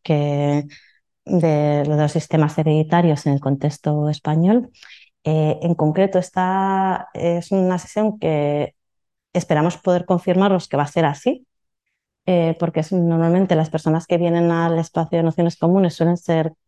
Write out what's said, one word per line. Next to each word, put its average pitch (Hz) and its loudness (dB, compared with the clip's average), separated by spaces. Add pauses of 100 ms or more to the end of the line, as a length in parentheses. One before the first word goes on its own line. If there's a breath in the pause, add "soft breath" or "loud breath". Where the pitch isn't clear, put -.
que 147 0 (600 loud breath)
de 147 0
los 151 0
dos 151 0
sistemas 156 0
hereditarios 156 2
en 143 2
el 139 0
contexto 147 -2
español. 175 0 (520 loud breath)
Eh, 156 0
en 170 0
concreto, 185 0
esta 190 -2
es 170 -4
una 185 0
sesión 214 -4
que 147 -2 (580)
esperamos 165 -2
poder 175 -2
confirmaros 185 0
que 147 -4
va 143 0
a 139 -4
ser 165 0
así, 143 -4 (800)
eh, 165 0
porque 170 -2
es, - -10
normalmente 170 2
las 156 0
personas 160 -2
que 175 0
vienen 170 2
al 165 0
espacio 165 -4
de 165 2
nociones 170 0
comunes 175 2
suelen 170 0
ser 160 -2 (140)